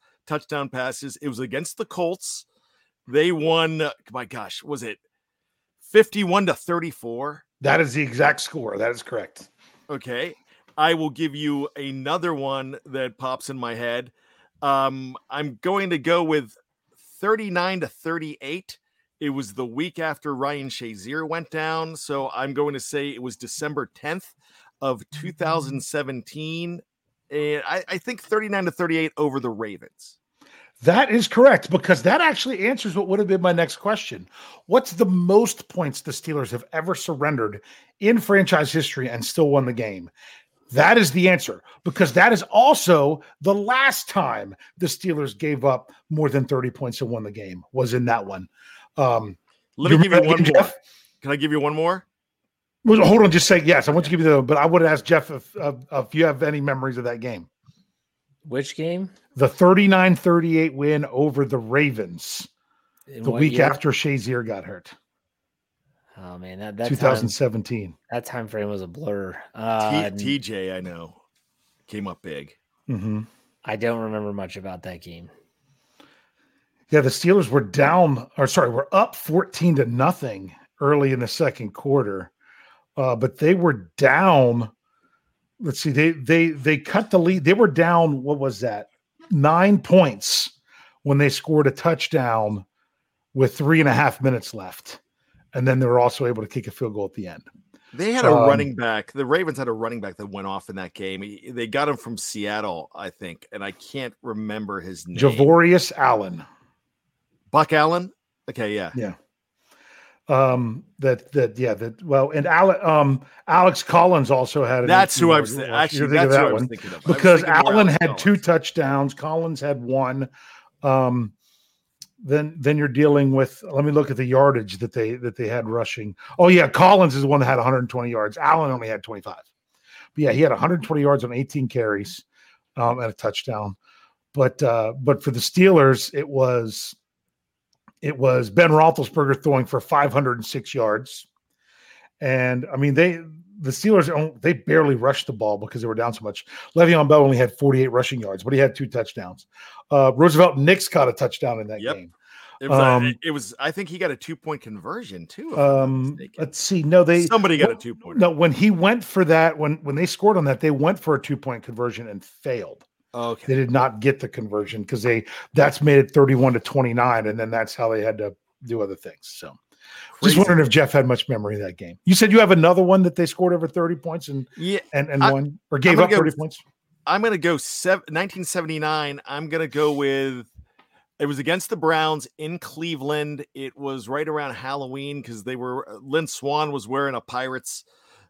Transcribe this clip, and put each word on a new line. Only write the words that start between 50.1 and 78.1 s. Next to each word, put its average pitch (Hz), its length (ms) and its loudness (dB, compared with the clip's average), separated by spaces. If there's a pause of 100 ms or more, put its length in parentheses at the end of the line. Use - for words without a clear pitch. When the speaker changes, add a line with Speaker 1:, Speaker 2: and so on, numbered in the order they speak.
Speaker 1:
you 170 40 8
Speaker 2:
remember 156 120 6
Speaker 1:
one 170 140 4
Speaker 2:
that 151 100 4
Speaker 1:
more. 185 100 6
Speaker 2:
game, - 0 -
Jeff? - 100 -4 (480)
Speaker 1:
Can 135 100 -6
I 147 40 0
give 147 160 -2
you 151 80 0
one 147 160 -2
more? 175 320 -2 (800)
Speaker 2:
Well, 220 200 8
hold 214 160 8
on, 202 80 8
just 165 180 4
say 180 140 6
yes. 151 260 4
I 151 40 2
want 160 140 2
to 147 40 -8
give 165 120 0
you 160 60 4
the, 143 140 6
but 139 160 2
I 143 80 2
would 170 160 4
ask 156 240 2
Jeff 160 240 2
if, - 280 -16
uh, 147 160 -4 (180)
if 135 240 -6
you 156 100 4
have 143 160 0
any 151 180 -2
memories 135 380 -4
of 123 60 -8
that 120 160 -8
game. 110 300 -12 (1000)
Speaker 3:
Which 135 280 -8
game? 175 360 -8 (240)
Speaker 2:
The 131 120 2
thirty-nine 185 680 6
thirty-eight 160 580 0
win 147 320 -2
over 135 400 -2
the 127 140 -4
Ravens 110 880 -4 (600)
Speaker 3:
In 123 160 -16
Speaker 2:
the 123 80 -2
Speaker 3:
what 120 80 -4
Speaker 2:
week 147 140 2
Speaker 3:
year? 127 120 4
Speaker 2:
after 147 260 -2
Shazier 123 540 -4
got 98 200 -10
hurt. 90 260 -18 (1300)
Speaker 3:
Oh 90 200 -18
man, 92 220 -16
that, 104 180 -12
that 117 120 -4
Speaker 2:
Two 135 60 0
thousand 123 340 2
seventeen. 110 640 -4
Speaker 3:
time, - 60 -20 (140)
that 117 140 -8
time 117 220 -12
frame 104 200 -8
was 101 140 -8
a 92 60 -12
blur. 98 540 -10 (140)
Uh, 107 540 -2
Speaker 1:
T-, 98 80 -12
T 131 220 -4
J, 98 360 -10
I 92 60 -10
know, 85 340 -16 (720)
came 101 200 -10
up 87 140 -14
big. 73 320 -14 (360)
Speaker 2:
Mm-hmm. 107 320 -6 (420)
Speaker 3:
I 107 140 -8
don't 117 220 -4
remember 107 340 -8
much 98 240 -12
about 92 260 -16
that 90 180 -16
game. 85 280 -20 (1600)
Speaker 2:
Yeah, 151 100 4
the 131 100 2
Steelers 175 380 2
were 135 140 2
down, 139 760 2